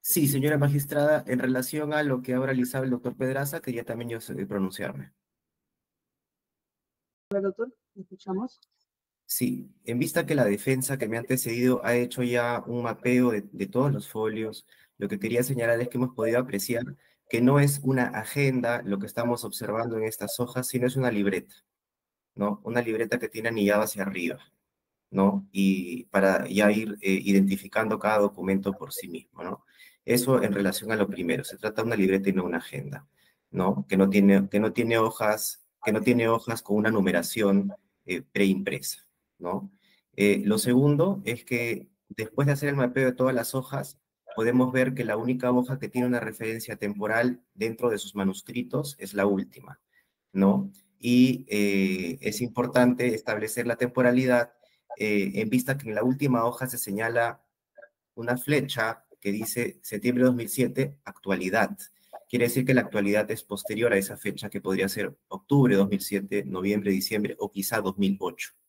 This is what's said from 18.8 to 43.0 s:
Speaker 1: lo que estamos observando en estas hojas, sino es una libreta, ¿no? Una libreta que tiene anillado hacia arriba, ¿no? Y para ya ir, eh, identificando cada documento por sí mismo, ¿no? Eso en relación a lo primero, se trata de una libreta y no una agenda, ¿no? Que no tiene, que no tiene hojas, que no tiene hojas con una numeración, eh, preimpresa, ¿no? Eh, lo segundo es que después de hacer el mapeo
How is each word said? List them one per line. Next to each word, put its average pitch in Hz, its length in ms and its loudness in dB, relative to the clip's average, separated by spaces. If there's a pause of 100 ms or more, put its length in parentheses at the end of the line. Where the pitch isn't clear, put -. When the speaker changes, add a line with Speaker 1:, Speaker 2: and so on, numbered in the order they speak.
Speaker 1:
lo 101 160 -2
que 101 80 -8
estamos 120 380 -2
observando 110 520 -4
en 110 80 -2
estas - 340 -6
hojas, 123 300 -4
sino 123 180 0
es 127 100 0
una 127 140 2
libreta, 98 440 -2 (800)
¿no? 101 300 -2
Una 117 180 -2
libreta 113 360 -2
que 113 120 -6
tiene 113 180 -6
anillado 104 340 2
hacia 101 200 -4
arriba, 92 360 -4 (720)
¿no? 98 400 2
Y 95 540 0
para 95 420 2
ya 104 240 4
ir, 107 300 -2
eh, 98 120 0 (120)
identificando 98 720 2
cada 107 200 2
documento 98 560 0
por - 180 -14
sí - 160 -10
mismo, - 340 -14
¿no? 90 220 -10 (400)
Eso 123 380 2
en 107 100 0
relación 101 400 -2
a 110 40 0
lo 101 120 2
primero, 87 360 -2
se - 120 -14
trata 107 240 -4
de 113 60 -2
una 117 100 0
libreta 98 320 2
y 95 60 0
no 92 100 0
una 120 140 -4
agenda, - 500 -10 (420)
¿no? 98 380 -2
Que 95 80 0
no 95 140 6
tiene, 98 400 6
que 101 100 2
no 110 140 0
tiene 117 240 2
hojas, 107 680 0 (180)
que 110 100 0
no 107 100 0
tiene 120 260 4
hojas 113 320 0
con 101 160 0
una 110 140 4
numeración, 98 840 2 (320)
eh, 90 160 -4
preimpresa, - 800 0 (380)
¿no? 87 340 -6 (420)
Eh, 101 300 4
lo 104 140 2
segundo 147 640 4
es 117 200 -6
que 117 460 -4 (180)
después 139 380 -2
de 143 60 4
hacer 143 160 -2
el 143 80 0
mapeo 127 300 2